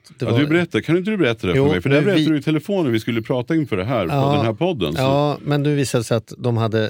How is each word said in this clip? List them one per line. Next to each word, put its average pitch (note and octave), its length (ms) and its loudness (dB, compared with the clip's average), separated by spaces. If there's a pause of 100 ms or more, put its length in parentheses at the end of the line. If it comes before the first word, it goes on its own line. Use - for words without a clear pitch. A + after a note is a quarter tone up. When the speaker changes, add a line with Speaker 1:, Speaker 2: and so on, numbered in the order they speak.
(180)
Speaker 1:
det C3+ 60 -6
Speaker 2:
Ja, A2 80 -4
Speaker 1:
var B2 80 2
Speaker 2:
du D3+ 60 4
berättar. D#3+ 340 0
Kan D#3+ 160 0
inte F#3 140 -2
du A3 60 -2
berätta A#2 300 0
det F2 60 2
för C3+ 60 2
Speaker 1:
Jo, C#3 100 4
Speaker 2:
mig? F2+ 140 2
För C3+ 80 -2
det C#3 60 4
Speaker 1:
men D#3+ 80 2
Speaker 2:
berättade E3+ 200 2
Speaker 1:
vi D#3 60 2
Speaker 2:
du D3+ 80 2
i C3 40 -4
telefon E3 420 -2
när B2+ 80 0
vi A2+ 80 2
skulle A#2 220 -4
prata B2+ 320 -2
inför C#3+ 220 -2
det F#2 80 -2
här, A2 220 0
Speaker 1:
Ja, C#3 240 2
Speaker 2:
på C#3+ 60 2
den C#3+ 100 2
här A2+ 80 0
podden, D3 380 -2
så - 80 -4
Speaker 1:
ja, C#3+ 440 0
men D3 180 0
det D3 120 0
visade B2+ 300 0
sig A#2+ 120 -2
att - 220 -6
de A#2+ 180 -2
hade, A2 340 0